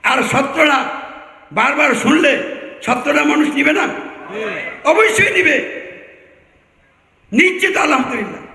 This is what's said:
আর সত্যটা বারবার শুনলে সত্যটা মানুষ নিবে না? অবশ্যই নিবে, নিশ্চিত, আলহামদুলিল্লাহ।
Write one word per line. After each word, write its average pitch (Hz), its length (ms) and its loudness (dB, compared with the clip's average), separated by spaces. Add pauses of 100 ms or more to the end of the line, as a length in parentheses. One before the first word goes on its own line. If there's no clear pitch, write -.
আর 254 160 2 (120)
সত্যটা 277 480 2 (720)
বারবার 269 400 2 (120)
শুনলে 294 280 4 (540)
সত্যটা 285 360 0 (100)
মানুষ 302 160 2 (100)
নিবে 294 220 2
না? 349 60 0 (1040)
অবশ্যই 440 460 4
নিবে, 311 180 2 (1800)
নিশ্চিত, 370 440 2 (100)
আলহামদুলিল্লাহ। 254 580 -2 (120)